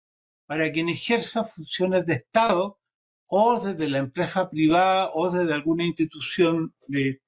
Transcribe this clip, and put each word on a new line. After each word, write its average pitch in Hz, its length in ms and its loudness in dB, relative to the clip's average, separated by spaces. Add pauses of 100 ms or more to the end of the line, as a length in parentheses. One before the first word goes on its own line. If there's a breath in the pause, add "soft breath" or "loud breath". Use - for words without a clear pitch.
(460)
para 156 260 -2
quien 165 180 -2
ejerza 220 540 -2
funciones 185 640 -2
de 165 100 0
Estado 202 640 -2 (480)
o 214 320 2
desde 160 300 -4
la 139 80 0
empresa 170 520 -2
privada 180 640 4
o 175 180 0
desde 175 220 0
alguna 160 320 0
institución 165 880 0 (140)
de 135 400 -2